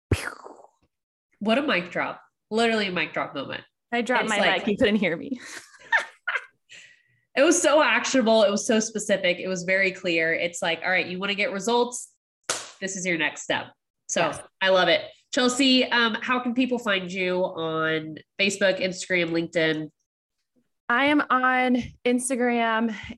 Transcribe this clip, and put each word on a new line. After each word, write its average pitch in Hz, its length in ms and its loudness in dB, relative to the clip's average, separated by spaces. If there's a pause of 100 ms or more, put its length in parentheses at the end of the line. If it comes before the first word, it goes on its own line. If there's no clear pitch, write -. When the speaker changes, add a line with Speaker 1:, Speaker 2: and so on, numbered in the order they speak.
(100)
Speaker 1:
Pew! - 220 -4 (1080)
Speaker 2:
What 220 180 0
a 294 40 -2
mic 185 280 -2
drop. 143 320 -6 (280)
Literally 220 360 0
a 185 60 -4
mic 156 200 -4
drop 143 220 -4
moment. 131 300 -8 (280)
Speaker 1:
I 240 80 0
dropped 240 240 0
Speaker 2:
It's 220 60 -2
Speaker 1:
my 208 80 0
Speaker 2:
like 190 240 2
Speaker 1:
mic. - 60 -4
You 202 100 0
couldn't 214 180 4
hear 175 180 0
me. 240 300 -8
<laughs> - 60 -16 (1900)
Speaker 2:
It 262 60 4
was 320 180 4
so 302 220 6
actionable. 226 640 4
It 196 80 4
was 202 120 -2
so 220 140 2
specific. 190 640 0
It - 80 -6
was 180 160 -4
very 190 260 2
clear. 165 440 0
It's - 280 -4
like, 165 220 -2
"All 180 60 -2
right, 180 140 0
you 180 140 -8
wanna 202 160 -2
get 196 160 -2
results? 233 640 -2 (680)
This 190 160 -6
is 180 80 -8
your 170 140 0
next 151 240 -2
step." 131 240 -4 (420)
So 185 120 -2
Speaker 1:
Yes. 156 200 -2 (200)
Speaker 2:
I 190 80 2
love 185 180 4
it. 165 160 2 (300)
Chelsea, 254 580 4
um, 226 300 2
how 254 180 -2
can 247 160 -4
people 254 240 0
find 190 320 -2
you 180 320 -2
on 160 760 -2 (220)
Facebook, 196 400 0
Instagram, 175 500 -2
LinkedIn? 160 600 -2 (1000)
Speaker 1:
I 247 180 2
am 294 220 2
on 254 540 2 (220)
Instagram 240 920 0 (240)